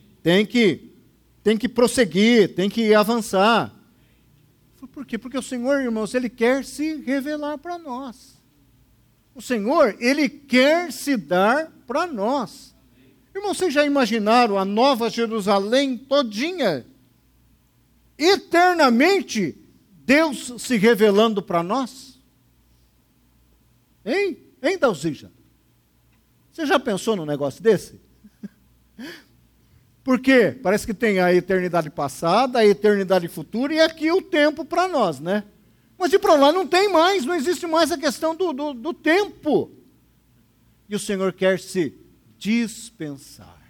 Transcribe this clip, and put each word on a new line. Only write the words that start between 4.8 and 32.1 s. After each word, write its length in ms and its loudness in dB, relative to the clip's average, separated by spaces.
Por 120 -14
quê? 140 -10
Porque 200 -10
o 40 -4
Senhor, 380 -2
irmãos, 340 -4
Ele 140 -2
quer 360 0
se 380 -8
revelar 560 -6
para 200 -12
nós. 640 -16
O 80 -20
Senhor, 580 0
Ele 280 2
quer 640 0
se 240 -4
dar 540 0
para 200 -2
nós. 680 -6
Irmãos, 240 -4
vocês 140 0
já 120 2
imaginaram 760 2
a 60 -2
Nova 440 0
Jerusalém 880 -2
todinha? 880 -2
Eternamente, 1400 2
Deus 540 0
se 180 -2
revelando 680 4
para 200 -2
nós? 580 -8
Hein? 460 -4
Hein, 160 -2
Dalzija? 540 -2
Você 140 -6
já 120 2
pensou 380 -2
num 80 -6
negócio 380 -6
desse? 380 0
<laughs> 100 -16
Por 140 2
quê? 440 4
Parece 240 0
que 60 -6
tem 280 0
a 120 4
eternidade 560 0
passada, 680 -2